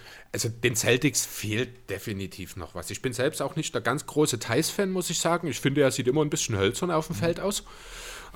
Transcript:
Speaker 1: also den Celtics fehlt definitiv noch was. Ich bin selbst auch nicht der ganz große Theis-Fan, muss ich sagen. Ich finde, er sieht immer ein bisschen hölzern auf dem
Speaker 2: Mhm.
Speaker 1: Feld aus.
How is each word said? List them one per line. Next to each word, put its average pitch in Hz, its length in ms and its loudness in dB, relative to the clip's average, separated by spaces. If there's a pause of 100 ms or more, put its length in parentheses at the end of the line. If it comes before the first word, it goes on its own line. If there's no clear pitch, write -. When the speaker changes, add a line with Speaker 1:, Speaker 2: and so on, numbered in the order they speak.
(320)
Speaker 1:
also 113 160 0
den 123 260 2
Celtics 127 520 4
fehlt 107 640 -4
definitiv 95 680 -8
noch 85 180 -12
was. 85 160 -8
Ich 98 120 -10
bin 131 100 -2
selbst 135 300 0
auch 135 140 -4
nicht - 180 -4
der 117 80 0
ganz 127 240 0
große 147 320 2
Theis-Fan, 160 520 2
muss 185 200 -2
ich 165 100 -2
sagen. 170 280 2
Ich 123 120 -4
finde, 139 220 4
er 131 80 6
sieht 123 180 0
immer 151 140 6
ein 147 80 2
bisschen 117 260 0
hölzern 104 340 2
auf 160 160 2
dem 165 100 -6
Speaker 2:
Mhm. 101 40 -4
Speaker 1:
Feld 170 200 0
aus. 202 220 -2 (720)